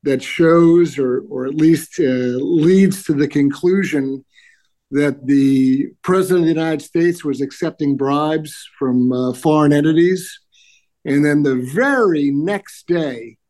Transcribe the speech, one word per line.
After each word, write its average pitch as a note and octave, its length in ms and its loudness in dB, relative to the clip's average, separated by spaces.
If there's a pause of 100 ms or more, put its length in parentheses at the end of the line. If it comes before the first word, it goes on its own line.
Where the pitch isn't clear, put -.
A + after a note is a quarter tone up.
that C3+ 180 -2
shows E3 760 2
or, B2+ 300 -2
or C3 160 -8
at C3+ 120 -6
least, D#3 440 0
uh, B2+ 400 0
leads F3+ 640 2
to - 80 -4
the C#3 160 0
conclusion C#3+ 960 -2 (680)
that C#3 340 -2
the C3+ 640 2 (120)
President F#3 380 0
of E3+ 80 2
the D#3+ 120 0
United D#3+ 220 -4
States E3+ 420 -2
was C#3 200 -6
accepting C#3+ 560 -4
bribes D3+ 680 -4 (120)
from, B2+ 340 0
uh, B2+ 220 -4
foreign D3+ 400 2
entities. E3 680 0 (640)
And C#3+ 180 0
then D3 200 2
the B2+ 320 -2
very G3+ 560 0
next E3+ 560 -6
day B2 500 -6 (140)